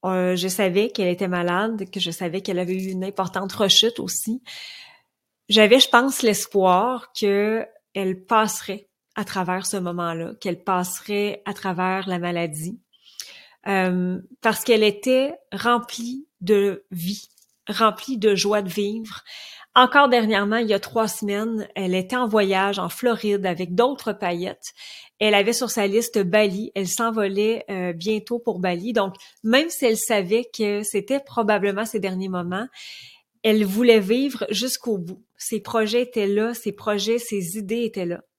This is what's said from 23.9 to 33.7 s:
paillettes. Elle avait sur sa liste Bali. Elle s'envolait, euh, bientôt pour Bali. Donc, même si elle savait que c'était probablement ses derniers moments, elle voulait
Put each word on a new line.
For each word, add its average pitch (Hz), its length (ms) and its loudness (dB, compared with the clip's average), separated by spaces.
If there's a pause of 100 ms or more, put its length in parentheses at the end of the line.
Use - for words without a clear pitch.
paillettes. 180 600 -6 (460)
Elle 214 160 2
avait 202 180 4
sur 233 180 -2
sa 208 160 0
liste 226 320 0
Bali. 202 560 0
Elle 190 140 -4
s'envolait, 220 840 -2
euh, 180 220 -4
bientôt 214 460 -4
pour 233 200 -4
Bali. 180 340 -2
Donc, 196 220 0 (280)
même 269 280 2
si 285 160 -2
elle 220 120 2
savait 214 580 0
que 208 260 -2
c'était 214 380 -2
probablement 208 640 -2
ses 220 160 -4
derniers 185 280 -4
moments, 185 400 -6 (760)
elle 214 220 4
voulait 220 360 6